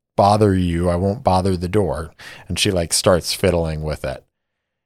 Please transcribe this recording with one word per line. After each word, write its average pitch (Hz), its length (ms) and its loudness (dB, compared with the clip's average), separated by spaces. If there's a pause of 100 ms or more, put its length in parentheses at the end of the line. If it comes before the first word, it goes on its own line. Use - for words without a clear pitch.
(160)
bother 104 380 4
you. 87 340 0
I 87 80 0
won't 98 280 -4
bother 92 320 2
the 87 120 -6
door." 80 440 -4 (360)
And 87 100 -6
she, 104 120 0
like, 85 220 -2
starts - 420 2
fiddling 82 480 -2
with 73 220 -6
it. 65 200 -8 (600)